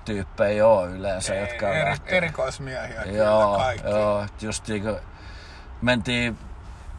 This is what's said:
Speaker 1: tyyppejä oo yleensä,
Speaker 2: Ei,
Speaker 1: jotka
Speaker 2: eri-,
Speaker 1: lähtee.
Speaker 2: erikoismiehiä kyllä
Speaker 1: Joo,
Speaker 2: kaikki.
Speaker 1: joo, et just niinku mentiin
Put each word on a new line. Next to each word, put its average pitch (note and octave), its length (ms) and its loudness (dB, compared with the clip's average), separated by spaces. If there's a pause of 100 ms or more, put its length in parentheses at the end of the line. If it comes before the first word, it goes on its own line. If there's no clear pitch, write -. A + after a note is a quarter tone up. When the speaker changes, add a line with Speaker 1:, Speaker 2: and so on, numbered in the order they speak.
Speaker 1:
tyyppejä G#2 640 2
oo G2+ 200 8
yleensä, F#2+ 480 -4
Speaker 2:
Ei, F#2+ 60 -2
Speaker 1:
jotka G2+ 280 -2
Speaker 2:
eri-, G2+ 220 2
Speaker 1:
lähtee. - 260 -2
Speaker 2:
erikoismiehiä C3 840 -4
kyllä G2 220 -6
Speaker 1:
Joo, G#2 340 6
Speaker 2:
kaikki. A#2 300 0
Speaker 1:
joo, G#2 360 2
et - 180 -10
just G#2+ 260 -6
niinku G#2 280 -2 (840)
mentiin A#2+ 560 0 (600)